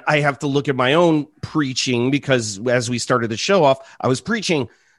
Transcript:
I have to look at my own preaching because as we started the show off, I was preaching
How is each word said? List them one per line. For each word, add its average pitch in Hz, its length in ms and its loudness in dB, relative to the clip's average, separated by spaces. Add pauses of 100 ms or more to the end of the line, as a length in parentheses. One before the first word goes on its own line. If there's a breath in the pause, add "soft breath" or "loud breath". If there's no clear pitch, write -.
I 151 140 2
have 143 180 0
to 151 80 -4
look 139 200 0
at 135 80 -2
my 127 200 2
own 160 320 4 (160)
preaching 131 640 -2
because 120 580 -2
as 123 220 0
we 123 80 -2
started 117 320 -2
the 110 80 -6
show 196 260 2
off, - 380 0
I - 60 -2
was 127 120 0
preaching 175 480 -2 (320 soft breath)